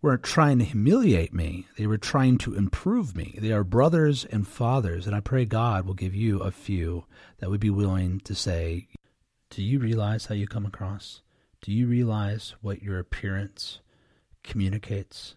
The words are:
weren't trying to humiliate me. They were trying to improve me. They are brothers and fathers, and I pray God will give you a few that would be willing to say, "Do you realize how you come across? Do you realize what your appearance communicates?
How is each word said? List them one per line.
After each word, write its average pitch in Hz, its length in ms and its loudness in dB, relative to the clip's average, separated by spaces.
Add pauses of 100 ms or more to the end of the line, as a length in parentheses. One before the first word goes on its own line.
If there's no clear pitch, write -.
weren't 131 220 2
trying 147 380 4
to 113 40 4
humiliate 117 680 4
me. 85 320 -4 (100)
They 104 120 -2
were 107 100 0
trying 131 400 4
to 117 160 -4
improve 110 640 0
me. 80 240 -8
They 110 100 -2
are 104 140 2
brothers 143 600 4
and 104 220 -2
fathers, 104 640 -2
and 101 80 -2
I - 20 0
pray 127 260 0
God 110 420 0
will 98 80 -4
give 92 200 -4
you 104 240 0
a 92 140 -4
few 85 540 -4 (320)
that 92 120 -6
would 101 80 -2
be 104 120 2
willing 95 500 0
to - 140 -10
say, 85 520 -4 (640)
"Do - 100 -10
you 120 200 0
realize 110 460 0
how 107 100 -4
you 101 100 -2
come 101 200 -6
across? 101 560 -10 (380)
Do 98 120 -6
you 120 160 2
realize 107 720 0
what 101 240 -6
your 95 160 -4
appearance - 800 -8 (640)
communicates? 98 920 -6